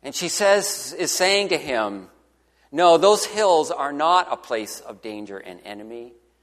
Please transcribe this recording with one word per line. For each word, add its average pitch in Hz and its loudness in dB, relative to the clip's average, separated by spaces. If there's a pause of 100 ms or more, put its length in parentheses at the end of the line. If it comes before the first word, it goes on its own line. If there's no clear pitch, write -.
And 180 -12
she 175 -6
says, 196 0
is 180 -4
saying 196 2
to 170 0
him, 110 -4 (640)
"No, 175 6
those 202 4
hills 180 0
are 143 -6
not 170 0
a 127 -4
place 110 -8
of 107 -18
danger 104 -12
and 92 -16
enemy. 113 -16 (300)